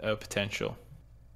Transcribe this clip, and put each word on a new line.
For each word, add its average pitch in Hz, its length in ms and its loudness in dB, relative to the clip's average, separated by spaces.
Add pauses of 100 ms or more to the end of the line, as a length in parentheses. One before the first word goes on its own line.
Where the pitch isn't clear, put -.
a 107 140 4
potential. - 600 2 (580)